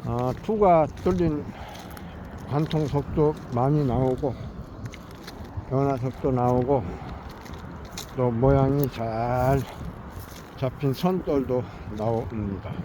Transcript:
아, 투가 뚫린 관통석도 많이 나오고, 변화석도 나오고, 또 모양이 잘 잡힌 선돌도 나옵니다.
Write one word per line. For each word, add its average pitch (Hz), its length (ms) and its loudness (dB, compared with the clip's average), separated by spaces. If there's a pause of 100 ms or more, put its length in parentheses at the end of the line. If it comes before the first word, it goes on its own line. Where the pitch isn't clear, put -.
아, 123 280 0 (100)
투가 180 440 6 (160)
뚫린 170 400 2 (1040)
관통석도 151 840 2 (180)
많이 139 320 4
나오고, 127 480 2 (1400)
변화석도 135 640 0
나오고, 123 520 4 (1300)
또 127 160 2
모양이 135 600 6
잘 120 720 2 (960)
잡힌 135 360 0
선돌도 139 720 2 (340)
나옵니다. 107 760 -2 (140)